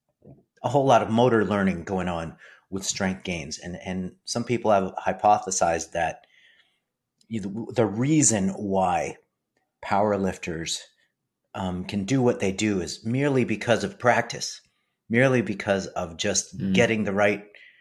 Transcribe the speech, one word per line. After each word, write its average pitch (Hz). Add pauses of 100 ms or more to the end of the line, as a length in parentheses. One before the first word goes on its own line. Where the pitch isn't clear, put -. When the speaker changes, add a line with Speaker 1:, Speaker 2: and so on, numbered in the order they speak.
(640)
Speaker 1:
a 127
whole 135
lot 120
of 107
motor 113
learning 95
going 92
on 82 (340)
with 95
strength 95
gains. 82
And, 87
and 92 (120)
some 120
people 113
have 95 (100)
hypothesized 92
that 82 (1000)
you, 107
the 113
reason 113
why 92 (640)
power 104
lifters, 90 (720)
um, 92
can 101
do 131
what 120
they 98
do 101
is -
merely 131
because 101
of 98
practice, - (480)
merely 127
because 98
of 85
just -
Speaker 2:
Mm. 95
Speaker 1:
getting 113
the 101
right 104 (360)